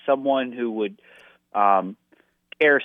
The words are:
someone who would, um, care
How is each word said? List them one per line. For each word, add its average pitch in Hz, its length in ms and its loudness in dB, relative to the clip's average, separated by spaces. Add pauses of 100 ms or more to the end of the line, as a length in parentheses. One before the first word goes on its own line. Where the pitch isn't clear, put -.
someone 135 460 -2
who 120 200 -6
would, 107 300 -6 (520)
um, 98 420 2 (640)
care 147 260 4